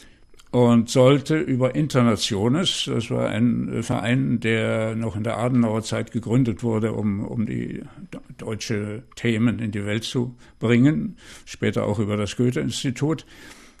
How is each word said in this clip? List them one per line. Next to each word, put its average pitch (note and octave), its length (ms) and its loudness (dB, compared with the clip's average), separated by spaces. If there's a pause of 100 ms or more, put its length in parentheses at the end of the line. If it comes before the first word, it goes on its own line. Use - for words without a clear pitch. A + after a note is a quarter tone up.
(500)
und A#2+ 380 4
sollte C#3 500 4
über B2+ 360 0
Internationes, B2 1120 0
das B2 240 -2
war A#2+ 180 0
ein A#2 540 0
Verein, A#2+ 580 0
der A2 540 0
noch A2+ 220 -4
in G#2 80 -4
der A2+ 140 -4
Adenauer A#2 440 2
Zeit A2 300 -6
gegründet A#2 500 0
wurde, A2 300 0
um, G#2+ 320 -2
um A#2+ 200 -4
die - 380 -6 (280)
do-, - 100 -14 (180)
deutsche G#2+ 640 -6 (140)
Themen A2+ 420 2
in A2+ 140 -4
die G2+ 120 -4
Welt G#2 200 -2
zu B2+ 300 -4 (260)
bringen, A#2+ 560 4 (280)
später G#2+ 400 -2
auch G#2 140 0
über G#2 180 -2
das G#2 200 -4
Goethe-Institut. C3+ 880 -2 (540)